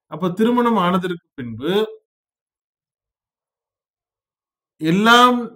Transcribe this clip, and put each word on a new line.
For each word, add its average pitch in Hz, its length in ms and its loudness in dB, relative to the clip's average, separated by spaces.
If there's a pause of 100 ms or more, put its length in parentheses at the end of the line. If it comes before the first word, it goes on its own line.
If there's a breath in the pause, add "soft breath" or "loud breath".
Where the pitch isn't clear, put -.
(120)
அப்ப 175 180 -6
திருமணம் 233 480 0
ஆனதற்கு 180 560 -2
பின்பு 123 380 -8 (3000)
எல்லாம் 233 560 4 (180)